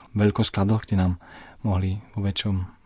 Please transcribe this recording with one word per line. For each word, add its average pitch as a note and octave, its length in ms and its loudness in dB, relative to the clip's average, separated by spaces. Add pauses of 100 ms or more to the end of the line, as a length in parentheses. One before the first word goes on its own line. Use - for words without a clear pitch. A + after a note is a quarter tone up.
(160)
veľkoskladoch, G#2 720 2
kde G#2 140 -2
nám F2+ 120 2 (540)
mohli F#2+ 320 0 (160)
vo G2+ 80 -4
väčšom G2 320 -2 (300)